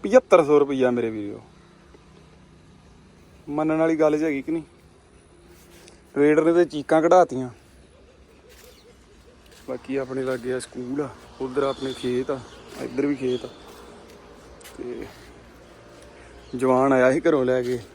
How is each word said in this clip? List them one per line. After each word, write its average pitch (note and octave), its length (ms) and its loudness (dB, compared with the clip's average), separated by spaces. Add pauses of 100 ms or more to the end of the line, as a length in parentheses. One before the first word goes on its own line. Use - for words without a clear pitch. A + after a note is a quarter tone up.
ਪਝੱਤਰ G3 400 6
ਸੌ D3 140 4
ਰੁਪਈਆ C3+ 320 2
ਮੇਰੇ A#2 200 -2
ਵੀਰੋ, G#2 300 -10 (2000)
ਮੰਨਣ D#3 300 -2
ਵਾਲੀ D#3+ 180 2
ਗੱਲ D3+ 220 2
'ਚ D3+ 40 -2
ਹੈਗੀ C#3+ 200 -4
ਕਿ D#3 100 -6
ਨਹੀਂ। E3 100 -6 (1500)
ਰੇਡਰ D3+ 280 4
ਨੇ E3 100 4
ਤੇ F3 120 4
ਚੀਕਾਂ D3+ 360 -2
ਕਢਾਤੀਆਂ। E3 480 2 (2250)
ਬਾਕੀ C3 280 -8
ਆਪਣੇ C3 260 -6
ਲਾਗੇ B2+ 300 -6
ਆ B2+ 60 -4
ਸਕੂਲ B2+ 420 -6
ਆ, C#3 80 -4 (320)
ਉੱਧਰ C3 240 -2
ਆਪਣੇ C3+ 280 -4
ਖੇਤ B2+ 380 -4
ਆ, C3+ 100 -4 (420)
ਇੱਧਰ B2+ 240 -4
ਵੀ C#3+ 80 0
ਖੇਤ B2+ 300 -4
ਆ। - 40 -12 (1300)
ਤੇ - 300 -12 (1500)
ਜਵਾਨ C3 360 2
ਆਇਆ C3 200 4
ਸੀ D3 80 0
ਘਰੋਂ D3+ 240 2
ਲੈ B2+ 180 0
ਕੇ B2 160 -4 (160)